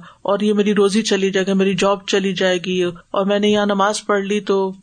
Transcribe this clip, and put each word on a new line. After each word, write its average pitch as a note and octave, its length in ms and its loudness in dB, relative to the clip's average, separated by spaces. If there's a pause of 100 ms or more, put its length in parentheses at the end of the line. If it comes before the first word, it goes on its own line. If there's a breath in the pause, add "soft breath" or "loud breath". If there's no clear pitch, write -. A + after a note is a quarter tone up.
(220 loud breath)
اور G3+ 180 -2
یہ G#3 140 2
میری G#3 200 2
روزی G3+ 280 2
چلی G3 300 0
جائے F#3+ 160 0
گی، G3 60 0
میری F#3+ 220 2
جاب G3 320 0
چلی G3 260 0
جائے F#3 240 0
گی، F3+ 260 -2
اور F3 420 -4
میں G3+ 140 0
نے G#3 80 0
یہاں G#3 180 2
نماز G3+ 400 0
پڑھ G3+ 180 0
لی G#3 160 -2
تو G3 320 -2 (120)